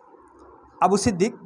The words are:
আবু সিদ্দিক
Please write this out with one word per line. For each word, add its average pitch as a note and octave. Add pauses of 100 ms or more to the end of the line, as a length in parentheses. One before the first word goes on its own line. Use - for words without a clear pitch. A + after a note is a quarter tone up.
(800)
আবু F#3
সিদ্দিক G3 (120)